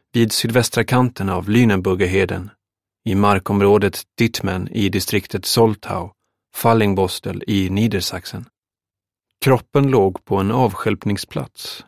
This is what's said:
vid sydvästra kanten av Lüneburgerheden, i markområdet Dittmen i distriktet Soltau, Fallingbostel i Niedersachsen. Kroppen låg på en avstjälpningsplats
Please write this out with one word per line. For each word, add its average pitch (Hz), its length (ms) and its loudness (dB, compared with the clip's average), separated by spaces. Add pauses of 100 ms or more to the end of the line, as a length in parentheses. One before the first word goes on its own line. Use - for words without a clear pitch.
(140)
vid 117 180 2
sydvästra 117 520 0
kanten 123 460 0
av 90 200 -4
Lüneburgerheden, 95 1000 2 (560)
i 98 100 0
markområdet 101 880 2 (140)
Dittmen 95 540 -4
i 101 180 -2
distriktet 98 560 -4
Soltau, 104 640 0 (460)
Fallingbostel 98 920 0
i 95 220 -2
Niedersachsen. 98 760 -4 (960)
Kroppen 135 500 2
låg 98 340 2
på 98 120 -2
en 98 140 0
avstjälpningsplats - 1400 -4